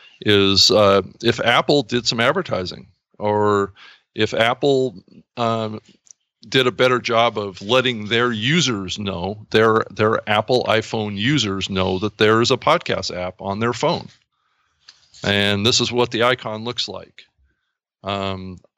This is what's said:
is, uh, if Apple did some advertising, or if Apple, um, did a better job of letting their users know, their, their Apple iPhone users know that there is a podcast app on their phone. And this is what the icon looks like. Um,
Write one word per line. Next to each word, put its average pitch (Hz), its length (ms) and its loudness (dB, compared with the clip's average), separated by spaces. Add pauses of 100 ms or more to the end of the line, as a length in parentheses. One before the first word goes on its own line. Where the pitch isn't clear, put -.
(220)
is, 98 500 4
uh, 98 320 6 (180)
if 113 200 0
Apple 143 420 2
did 120 240 -4
some 120 120 -2
advertising, 117 680 -2 (320)
or 104 540 0 (420)
if 107 180 -2
Apple, 131 640 0 (420)
um, 113 420 -4 (680)
did 127 200 2
a 123 40 2
better 127 280 2
job 113 380 0
of 98 240 -8
letting 117 460 0
their 117 240 0
users 117 680 -2
know, 101 540 -6
their, 110 400 4
their 107 380 0
Apple 110 400 2
iPhone 107 480 -2
users 107 520 -2
know 92 300 -2
that 104 180 -4
there 110 240 4
is 117 100 0
a 123 60 2
podcast 113 580 -2
app 90 260 -8
on 98 180 -6
their 117 140 -2
phone. - 340 -2 (1160)
And 101 420 0
this 123 160 2
is 117 100 -2
what 120 200 0
the 113 120 0
icon 117 400 -2
looks 120 240 -8
like. 92 360 -16 (800)
Um, 95 540 -6 (200)